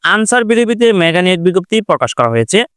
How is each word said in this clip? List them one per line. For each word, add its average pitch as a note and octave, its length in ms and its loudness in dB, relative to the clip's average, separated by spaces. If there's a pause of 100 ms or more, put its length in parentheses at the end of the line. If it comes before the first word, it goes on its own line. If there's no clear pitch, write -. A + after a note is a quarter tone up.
(140)
আনসার A3 340 0
বিডিবিতে A#3 380 0 (140)
মেগা E3 260 0
নিয়োগ F#3 200 0
বিজ্ঞপ্তি F#3 300 -2 (120)
প্রকাশ C3 300 -2
করা A#2+ 160 0
হয়েছে। A2+ 240 0 (180)